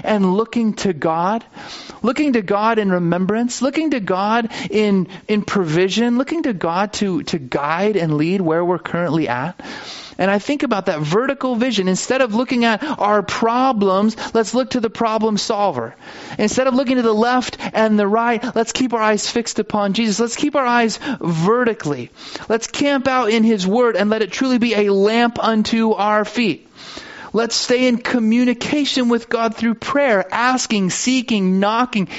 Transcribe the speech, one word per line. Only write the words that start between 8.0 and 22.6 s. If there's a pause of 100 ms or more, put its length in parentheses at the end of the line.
lead
where
we're
currently
at. (580)
And
I
think
about
that
vertical
vision.
Instead
of
looking
at
our
problems, (200)
let's
look
to
the
problem
solver. (420)
Instead
of
looking
to
the
left (160)
and
the
right,
let's
keep
our
eyes
fixed
upon
Jesus.
Let's
keep
our
eyes (220)
vertically. (380)
Let's